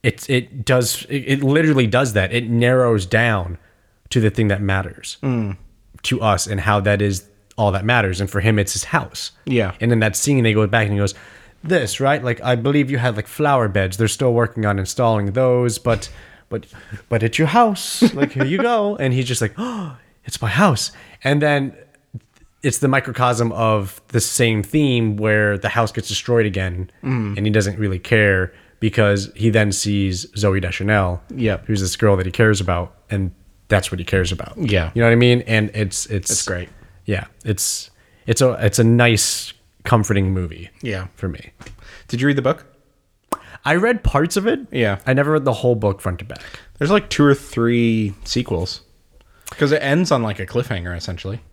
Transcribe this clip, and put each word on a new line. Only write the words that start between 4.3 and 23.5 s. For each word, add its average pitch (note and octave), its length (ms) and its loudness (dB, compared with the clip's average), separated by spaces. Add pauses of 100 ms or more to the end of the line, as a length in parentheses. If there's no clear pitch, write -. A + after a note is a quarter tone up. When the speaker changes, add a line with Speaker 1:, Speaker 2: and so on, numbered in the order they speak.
Speaker 1:
thing G#2+ 180 0
that G2 140 0
matters F#2+ 600 -4
Speaker 2:
Mm. A2+ 340 -2 (480)
Speaker 1:
to B2+ 160 -2
us G#2 260 2
and G2 140 -2
how G#2 200 2
that G2+ 220 2
is G2 220 -2 (340)
all G#2 140 2
that F#2+ 120 -2
matters. G#2 360 0
And G2 100 -2
for G2+ 100 -2
him, G#2+ 180 2
it's G2 140 0
his - 120 -6
house. - 480 -6 (140)
Speaker 2:
Yeah. A2+ 340 0
Speaker 1:
And A#2 120 2
in A2+ 80 4
that A2 160 0
scene, C#3 280 2
they A2 100 2
go A2 120 2
back A2 180 2
and G2+ 100 -2
he G2+ 40 0
goes, G2+ 160 0 (480)
"This, D3+ 380 -2
right? C3+ 220 2
Like, A#2+ 200 -4
I B2+ 140 0
believe C3+ 340 0
you C#3 80 -2
had, A#2+ 180 0
like, G#2+ 120 -6
flower C#3 400 2
beds. F#2+ 280 0
They're A2 120 2
still B2+ 240 0
working A#2 340 0
on G2+ 120 0
installing G2+ 540 0
those, B2 460 2
but, - 320 -2 (380)
but, F#2 180 -8 (420)
but A2+ 140 0
it's A2+ 160 -2
your D#3+ 100 2
house. G#3+ 540 2 (120)
Like, C#4+ 180 -2
here C3 120 -2
you E3 140 -2
go." G#3+ 380 0
Speaker 2:
<laughs> - 40 -12
Speaker 1:
And C3 140 0
he's B2+ 120 0
just B2 140 -4
like, A2 160 -2
"Oh, G3 400 -8 (280)
it's - 180 -8
my A#2 60 -2
house." B2+ 420 2 (320)
And D3 180 2
then C#3+ 360 0 (880)
it's B2+ 140 0
the C#3 100 2
microcosm B2 640 0